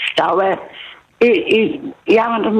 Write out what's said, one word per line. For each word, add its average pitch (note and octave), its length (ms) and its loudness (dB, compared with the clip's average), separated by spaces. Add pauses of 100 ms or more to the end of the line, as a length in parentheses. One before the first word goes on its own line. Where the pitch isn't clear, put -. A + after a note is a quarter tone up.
(120)
stałe. F3 440 0 (640)
I, A#3 60 4 (340)
i G#3 200 -2 (340)
ja A3+ 260 2 (200)